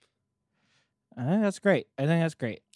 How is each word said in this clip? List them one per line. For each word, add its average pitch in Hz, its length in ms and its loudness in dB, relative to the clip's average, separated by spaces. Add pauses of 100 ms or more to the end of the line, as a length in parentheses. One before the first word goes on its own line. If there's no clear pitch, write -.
(1160)
I 123 100 -8
think 196 180 0
that's 202 160 -2
great. 180 280 2 (120)
I 135 80 -2
think 165 160 2
that's 160 100 -4
great. - 300 -8 (120)